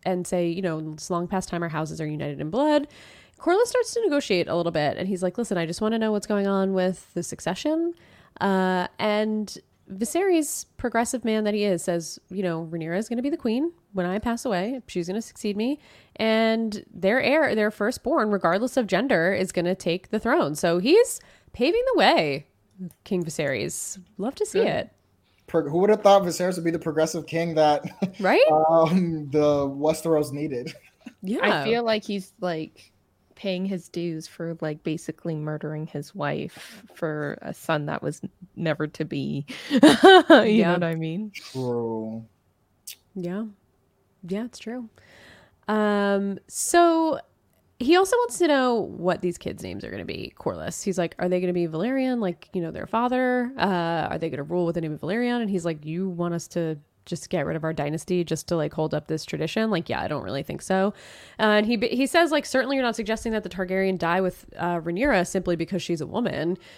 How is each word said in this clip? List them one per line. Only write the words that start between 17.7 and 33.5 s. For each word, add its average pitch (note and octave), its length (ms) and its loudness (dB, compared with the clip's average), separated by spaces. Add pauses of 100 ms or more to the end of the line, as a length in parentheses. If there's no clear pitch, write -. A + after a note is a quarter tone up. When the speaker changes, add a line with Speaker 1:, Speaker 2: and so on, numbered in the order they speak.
Speaker 1:
firstborn, A3 600 0
regardless G3+ 460 2
of A#3 120 0
gender, F#3+ 440 2
is F#3 200 -2
gonna F3+ 240 0
take F3+ 340 -4
the G#3+ 80 -2
throne." A3+ 380 0
So E3+ 220 2
he's E4+ 420 4 (320)
paving F4+ 300 2 (100)
the G4 60 2
way, F3 480 4 (580)
King F3+ 180 -2
Viserys. C#3 760 -4 (180)
Love A3 200 -6
to G#4+ 100 -2
see - 140 -2
Speaker 2:
Good. G3 80 4
Speaker 1:
it. - 220 -4 (560)
Speaker 2:
Pro-, D#3 220 0
who D#3 120 0
would G3+ 100 4
have G#3+ 120 2
thought G3 200 8
Viserys F3+ 320 -2
would E3+ 100 -8
be E3+ 60 2
the E3 80 -4
progressive D#3 480 -2
king E3 300 -2
that D3+ 280 4 (180)
<laughs> F#3 180 -6
Speaker 1:
Right? A#3 300 4
Speaker 2:
um, D#3+ 800 4
the D3 380 4
Westeros D3+ 640 0
needed? C#3+ 400 -4 (480)
Speaker 1:
Yeah. G3+ 400 0
Speaker 3:
I C#3 40 -2
feel A#3 200 0
like A3 200 0
he's, G3+ 360 -8
like, D#3+ 500 -8 (460)
paying F#3 300 -4